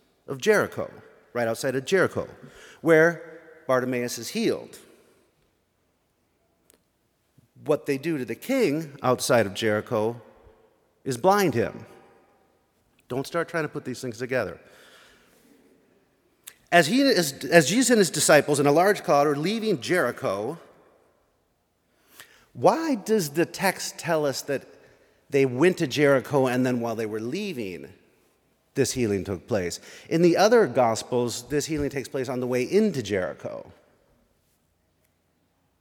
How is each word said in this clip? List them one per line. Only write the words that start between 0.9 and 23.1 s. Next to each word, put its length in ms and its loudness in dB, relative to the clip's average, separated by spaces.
right 160 -2
outside 280 -4
of 100 -6
Jericho, 420 0
where 580 4
Bartimaeus 520 -2
is 120 -12
healed. 480 -4
What 220 -2
they 100 -2
do 220 -4
to 60 -6
the 100 -8
king 680 -2
outside 440 2
of 80 -8
Jericho 680 -2
is 120 -4
blind 380 2
him. 320 -2
Don't 180 -6
start 220 -6
trying 160 -4
to 40 -6
put 180 -12
these 160 -10
things 160 -10
together. 420 -4
As 140 6
he 140 2
is, 320 2
as 220 6
Jesus 220 2
and 80 6
his 120 4
disciples 500 4
and 80 4
a 20 6
large 320 4
crowd 240 4
are 80 2
leaving 460 -2
Jericho, 760 -2
why 420 2
does 360 -2